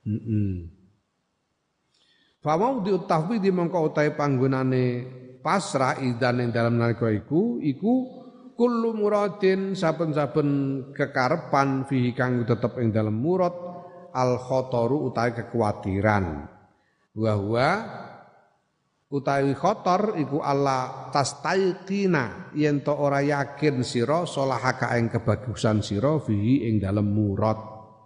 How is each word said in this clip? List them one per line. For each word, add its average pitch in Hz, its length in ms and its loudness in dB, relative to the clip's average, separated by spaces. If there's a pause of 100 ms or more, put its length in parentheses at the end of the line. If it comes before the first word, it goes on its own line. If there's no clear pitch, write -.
Mm-mm. 104 640 -2 (1800)
Fa 156 160 2
mawdi'ut 190 480 0
tafwidhi 185 480 2
mongko 170 320 2
utahe 147 240 2
panggonane 131 720 2 (560)
pasrah 151 640 0
idzan 123 400 0
ing 120 80 0
dalem 117 240 2
nalika 117 320 2
iku, 165 560 0
iku 156 300 0 (680)
kullu 233 360 2
muradin, 196 840 0
saben-saben 156 720 0 (420)
kekarepan, 135 960 0
fihi 123 240 2
kang 123 320 0
tetep 113 400 0
ing 110 80 2
dalem 107 240 0
murad, 180 400 0 (560)
al 127 280 2
khotoru 127 680 0
utahe 120 280 0
kekhawatiran. 104 1160 0 (640)
Wa 110 240 0
huwa 117 300 2 (1400)
utawi 139 480 0
khotor 190 640 0
iku 151 240 -2
Allah 135 720 0
tastaiqina, 180 1400 0
yen 147 240 2
to 147 80 0
ora 143 320 2
yakin 139 640 0
sira, 143 400 0
solahaka 123 720 0
ing 117 80 2
kebagusan 107 720 0
sira, 127 400 0
fihi 113 480 2
ing 107 160 2
dalem 104 240 0
murad. 104 640 0 (340)